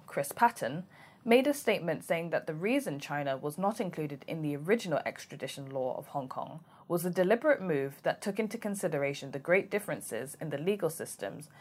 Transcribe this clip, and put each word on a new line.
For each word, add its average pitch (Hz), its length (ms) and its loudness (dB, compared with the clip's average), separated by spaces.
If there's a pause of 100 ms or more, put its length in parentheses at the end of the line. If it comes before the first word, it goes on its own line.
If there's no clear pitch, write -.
Chris - 240 -2
Patten, 180 540 2 (400)
made 247 220 8
a 294 60 4
statement 170 520 0
saying 170 240 0
that 160 180 0
the 160 60 -2
reason 190 440 0
China 143 380 -2
was 147 220 -4
not 202 240 0
included 151 440 -4
in 160 160 -6
the 147 140 0
original 165 500 0
extradition 135 640 -8
law 131 280 -2
of - 100 -10
Hong 135 220 -6
Kong - 320 -8 (260)
was 170 160 2
a 180 60 0
deliberate 185 520 4
move 143 420 0
that - 180 0
took 202 180 -2
into 220 180 -2
consideration 151 760 -2
the 139 160 -8
great 180 220 6
differences 147 680 -4
in 160 100 -4
the 143 80 -2
legal 180 320 0
systems - 600 -8 (120)